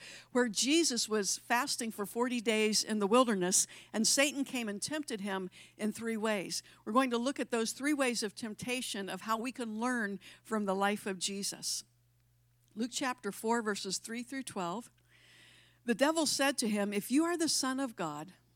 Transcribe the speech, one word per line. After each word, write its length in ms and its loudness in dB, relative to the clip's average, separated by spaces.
where 160 4
Jesus 600 2
was 300 0
fasting 520 0
for 140 -6
forty 340 0
days 440 2
in 160 -2
the 80 4
wilderness, 580 4
and 160 0
Satan 380 4
came 240 -4
and 100 -6
tempted 420 -6
him 280 -4
in 120 0
three 260 -4
ways. 440 -2
We're 80 -4
going 160 4
to 80 0
look 220 -2
at 100 -4
those 220 0
three 240 0
ways 260 0
of 140 -4
temptation, 720 -6
of 120 -6
how 160 0
we 140 -4
can 280 -6
learn 400 0
from 220 0
the 100 2
life 320 2
of 100 -2
Jesus. 680 -4
Luke 200 -4
chapter 400 -4
four, 280 0
verses 360 -2
three 260 -8
through 200 -8
twelve. 460 -4
The 120 2
devil 300 4
said 340 2
to 100 0
him, 240 0
"If 180 -2
you 120 4
are 120 0
the 140 0
Son 320 0
of 160 -4
God, 360 -6